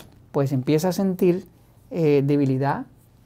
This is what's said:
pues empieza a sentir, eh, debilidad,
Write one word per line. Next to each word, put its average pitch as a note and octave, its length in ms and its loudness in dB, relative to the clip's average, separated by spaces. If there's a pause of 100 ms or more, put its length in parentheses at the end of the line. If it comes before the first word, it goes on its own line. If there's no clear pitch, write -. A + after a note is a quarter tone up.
(340)
pues C#3 180 0
empieza D3 380 0
a - 20 -2
sentir, F#3 560 0 (420)
eh, D3 360 2
debilidad, C#3+ 600 0 (400)